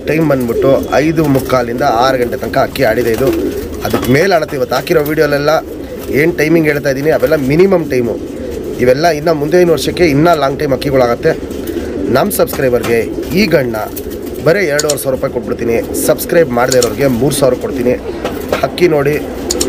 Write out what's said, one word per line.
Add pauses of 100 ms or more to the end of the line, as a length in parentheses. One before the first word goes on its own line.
ಟೈಮ್
ಬಂದ್ಬಿಟ್ಟು (340)
ಐದು (120)
ಮುಕ್ಕಾಲಿಂದ (220)
ಆರು
ಗಂಟೆ
ತನಕ (100)
ಅಕ್ಕಿ
ಆಡಿದೆ
ಇದು. (580)
ಅದಕ್ಕೆ
ಮೇಲೆ
ಆಡುತ್ತೆ.
ಇವತ್ತು
ಹಾಕಿರೋ
ವೀಡಿಯೋಲೆಲ್ಲ (680)
ಏನು
timing
ಹೇಳ್ತಾ
ಇದ್ದೀನಿ
ಅವೆಲ್ಲ (160)
minimum
time. (680)
ಇವೆಲ್ಲ (140)
ಇನ್ನು
ಮುಂದಿನ
ವರ್ಷಕ್ಕೆ
ಇನ್ನೂ
long
time
ಅಕ್ಕಿಗಳಾಗತ್ತೆ. (840)
ನಮ್ಮ (100)
ಸಬ್ಸ್ಕ್ರೈಬರ್ಗೆ (400)
ಈ (100)
ಗಂಡನ್ನ (680)
ಬರೀ (120)
ಎರಡೂವರೆ
ಸಾವಿರ
ರೂಪಾಯಿ
ಕೊಟ್ಬಿಡ್ತೀನಿ. (320)
ಸಬ್ಸ್ಕ್ರೈಬ್ (100)
ಮಾಡದೇ
ಇರೋರಿಗೆ (120)
ಮೂರು
ಸಾವಿರ
ಕೊಡ್ತೀನಿ. (760)
ಅಕ್ಕಿ
ನೋಡಿ (540)